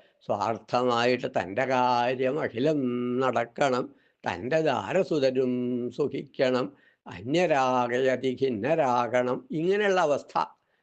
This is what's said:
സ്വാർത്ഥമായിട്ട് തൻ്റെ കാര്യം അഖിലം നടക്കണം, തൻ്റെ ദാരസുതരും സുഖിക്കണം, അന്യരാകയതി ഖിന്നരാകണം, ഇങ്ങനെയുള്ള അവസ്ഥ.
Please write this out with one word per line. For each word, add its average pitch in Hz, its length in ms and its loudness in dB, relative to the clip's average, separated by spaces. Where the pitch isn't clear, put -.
സ്വാർത്ഥമായിട്ട് 120 1000 0
തൻ്റെ 104 280 -2
കാര്യം 127 760 0
അഖിലം 143 400 0
നടക്കണം, 123 760 0
തൻ്റെ 117 340 -2
ദാരസുതരും 127 1300 0
സുഖിക്കണം, 135 840 -2
അന്യരാകയതി 127 1400 0
ഖിന്നരാകണം, 123 1080 0
ഇങ്ങനെയുള്ള 190 500 0
അവസ്ഥ. 147 380 -2